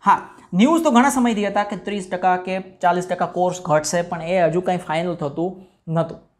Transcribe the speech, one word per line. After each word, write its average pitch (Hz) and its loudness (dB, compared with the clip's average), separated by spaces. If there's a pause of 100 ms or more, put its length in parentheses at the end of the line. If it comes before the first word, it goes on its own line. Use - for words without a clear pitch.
હા, - 2 (240)
ન્યૂઝ 294 6
તો 311 4
ઘણા 254 6
સમયથી 233 0
હતા 202 0
કે 202 -8
ત્રીસ 196 -8
ટકા 180 2
કે 185 -8
ચાલીસ 180 2
ટકા 180 -2
કોર્સ 180 -2
ઘટશે, 156 0
પણ 175 -8
એ 175 2
હજુ 170 0
કંઈ 180 -2
ફાઇનલ 175 -4
થતું 170 -6 (220)
નહોતું. 160 -2 (220)